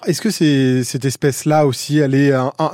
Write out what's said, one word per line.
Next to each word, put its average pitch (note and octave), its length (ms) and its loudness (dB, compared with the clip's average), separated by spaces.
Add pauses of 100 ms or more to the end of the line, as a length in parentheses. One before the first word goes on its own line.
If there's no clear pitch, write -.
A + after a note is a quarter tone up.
Est-ce F3 160 -2
que A3 80 -2
c'est, C3+ 560 0
cette B2 180 -8
espèce-là D3+ 600 0
aussi, C#3+ 320 -2
elle C#3 160 2
est, C#3 180 4
euh, C3 120 2 (160)
un, D#3 140 -2